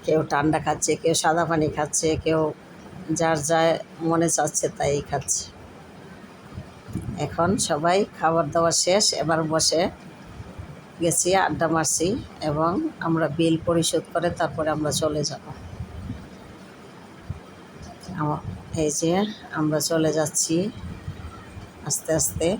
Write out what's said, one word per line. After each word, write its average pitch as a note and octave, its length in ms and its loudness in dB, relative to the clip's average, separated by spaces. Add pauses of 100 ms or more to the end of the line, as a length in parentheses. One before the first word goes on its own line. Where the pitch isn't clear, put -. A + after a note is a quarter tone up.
কেউ D#3 160 4 (120)
ঠান্ডা D3+ 280 2
খাচ্ছে, D#3 360 0
কেউ E3 180 2
সাদা E3 320 4
পানি D#3 240 4
খাচ্ছে, D3+ 460 0
কেউ D#3+ 380 2 (580)
যার D#3+ 260 2 (120)
যা E3 100 4 (420)
মনে E3 280 4
চাচ্ছে D3+ 360 0 (120)
তাই C#3+ 320 2
খাচ্ছে। - 340 -2 (1700)
এখন E3 400 0
সবাই E3+ 400 2 (220)
খাবার E3 340 4
দাবার E3 300 4
শেষ, - 300 4
এবার D#3+ 300 2
বসে D#3 380 2 (1200)
গেছি, E3+ 340 2
আড্ডা E3+ 320 2
মারছি D#3+ 400 2 (340)
এবং D#3 300 2 (280)
আমরা E3 280 2
বিল D#3+ 280 2 (120)
পরিশোধ E3+ 360 2 (100)
করে F3 160 2
তারপরে D#3+ 400 -2
আমরা D3+ 220 0
চলে D3+ 320 0
যাব। C#3+ 200 -6 (2750)
আমা-, D3+ 220 -2 (340)
এই D3+ 140 2
যে E3 200 0 (400)
আমরা D#3 280 0
চলে D#3+ 340 2
যাচ্ছি D#3 420 0 (1300)
আস্তে - 280 -2
আস্তে D#3+ 340 0 (120)